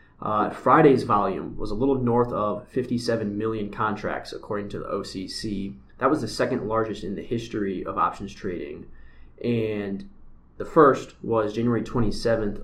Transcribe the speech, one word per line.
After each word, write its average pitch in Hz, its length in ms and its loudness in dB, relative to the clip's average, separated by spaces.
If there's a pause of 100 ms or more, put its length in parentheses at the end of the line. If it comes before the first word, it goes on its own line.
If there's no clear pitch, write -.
(200)
Uh, 104 300 0
Friday's 131 520 6
volume 98 540 0
was 107 160 -4
a - 20 -2
little 131 220 2
north 120 360 2
of 104 360 -2
fifty-seven 113 680 -2
million 107 360 -4
contracts, 104 600 -4
according 101 360 -6
to 95 100 -8
the - 80 -8
O 98 160 -4
C 92 240 -8
C. 98 480 -6 (240)
That 131 100 2
was 151 120 4
the 113 80 -2
second 120 380 0
largest 107 380 -2
in 98 100 -6
the - 80 -8
history 107 600 -4
of - 140 -4
options 98 340 -2
trading. 82 540 -8 (580)
And 107 640 -2 (500)
the 104 60 -6
first 139 580 6
was 107 300 2
January 117 300 2
twenty-seventh 110 800 0